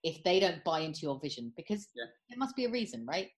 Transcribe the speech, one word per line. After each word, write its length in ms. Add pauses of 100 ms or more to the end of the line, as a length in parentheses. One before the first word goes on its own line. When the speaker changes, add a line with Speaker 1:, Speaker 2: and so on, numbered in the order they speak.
Speaker 1:
if 220
they 160
don't 240
buy 160
into 220
your 180
vision, 360
because 380
Speaker 2:
Yeah. 120 (240)
Speaker 1:
there 100
must 160
be 100
a 60
reason, 340
right? 320